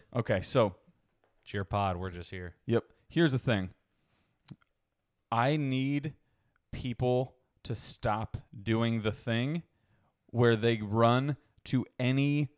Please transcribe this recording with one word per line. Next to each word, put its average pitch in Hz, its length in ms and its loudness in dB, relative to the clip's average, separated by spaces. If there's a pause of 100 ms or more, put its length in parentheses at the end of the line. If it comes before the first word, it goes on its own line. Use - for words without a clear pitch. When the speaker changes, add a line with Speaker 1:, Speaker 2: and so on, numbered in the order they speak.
(160)
Speaker 1:
Okay, 107 260 0
so 110 340 2 (680)
Speaker 2:
It's - 120 -20
your 101 80 -4
pod. 98 340 -2
We're 92 140 -8
just 87 180 -14
here. 90 240 -12 (140)
Speaker 1:
Yep. 113 160 2 (240)
Here's 160 240 4
the 131 80 0
thing. 98 320 -2 (1600)
I 127 260 2
need 139 560 -2 (580)
people 127 640 -2 (280)
to 123 100 -8
stop - 640 -6 (240)
doing 113 400 0
the 104 100 0
thing 127 520 -4 (640)
where 117 280 4
they 113 220 2
run 117 580 2 (300)
to 127 200 0 (140)
any 139 580 0